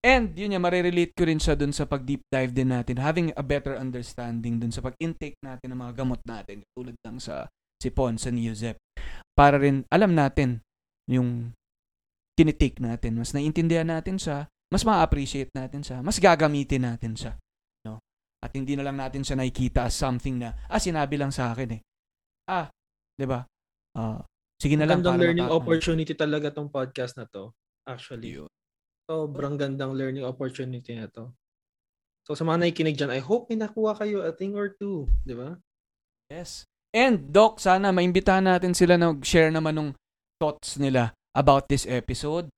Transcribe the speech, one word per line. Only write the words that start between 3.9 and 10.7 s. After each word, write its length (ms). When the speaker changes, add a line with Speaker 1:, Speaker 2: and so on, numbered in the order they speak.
Speaker 1:
dun 160
sa 80
pag-intake 640
natin 300
ng 60
mga 200
gamot 240
natin, 480
tulad 320
lang 160
sa 300
sipon, 320
sa 160
Neozep. 480
Para 240
rin 320
alam 240
natin 480